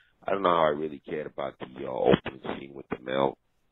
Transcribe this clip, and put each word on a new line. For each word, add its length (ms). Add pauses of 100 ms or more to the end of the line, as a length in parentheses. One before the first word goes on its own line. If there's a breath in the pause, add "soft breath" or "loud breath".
(280)
I 40
don't 100
know 80
how 160
I 40
really 300
cared 280
about 320
the, 280
uh, 20
opening 520 (180)
scene 140
with 160
the 100
mail, 380 (340)